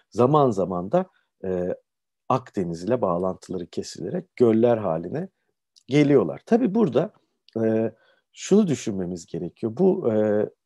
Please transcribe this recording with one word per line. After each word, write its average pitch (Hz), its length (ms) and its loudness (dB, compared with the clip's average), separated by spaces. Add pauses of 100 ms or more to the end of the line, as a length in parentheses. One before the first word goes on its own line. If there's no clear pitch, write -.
Zaman 131 420 2
zaman 92 400 -4
da, 180 140 0 (400)
e, 90 300 -4 (540)
Akdeniz 90 540 -4
ile 113 180 -2
bağlantıları 90 680 -4
kesilerek 117 680 -10
göller 117 420 4
haline 98 520 -4 (580)
geliyorlar. 131 580 2
Tabii 226 300 2
burada, 180 380 0 (500)
e, 110 280 0 (420)
şunu 202 340 2
düşünmemiz 95 580 -4
gerekiyor. 87 520 -8
Bu, 170 360 2
e, 107 320 2 (200)